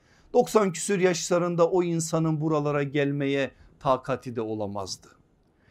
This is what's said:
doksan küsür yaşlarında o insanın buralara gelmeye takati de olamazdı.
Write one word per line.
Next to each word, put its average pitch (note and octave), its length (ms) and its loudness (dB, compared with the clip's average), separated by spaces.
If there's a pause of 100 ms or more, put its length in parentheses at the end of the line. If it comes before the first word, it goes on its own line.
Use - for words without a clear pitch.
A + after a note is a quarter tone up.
(320)
doksan A3 400 4
küsür G3 280 -2
yaşlarında F3 720 2
o F3+ 120 2
insanın D#3+ 580 0
buralara D3 420 0
gelmeye C#3 680 -2 (280)
takati B2+ 580 -2
de A#2+ 40 -4
olamazdı. G2+ 680 -8 (640)